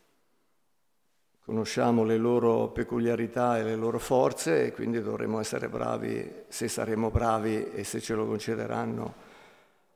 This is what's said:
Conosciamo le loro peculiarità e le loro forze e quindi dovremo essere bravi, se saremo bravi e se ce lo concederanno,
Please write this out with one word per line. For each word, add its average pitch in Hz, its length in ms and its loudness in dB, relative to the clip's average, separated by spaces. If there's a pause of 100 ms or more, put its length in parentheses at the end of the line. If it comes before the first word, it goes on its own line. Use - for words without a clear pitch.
(1400)
Conosciamo 113 640 2
le 113 140 4
loro 117 500 4
peculiarità 117 880 0
e 113 60 0
le 110 140 -2
loro 113 220 -2
forze 135 680 4
e 117 60 -4
quindi 117 280 -2
dovremo 110 400 -2
essere 117 300 -4
bravi, 117 800 -4
se - 200 -6
saremo 110 420 -2
bravi 110 600 0
e - 120 -6
se 113 200 -6
ce 117 120 -4
lo 110 120 0
concederanno, 113 880 -4 (800)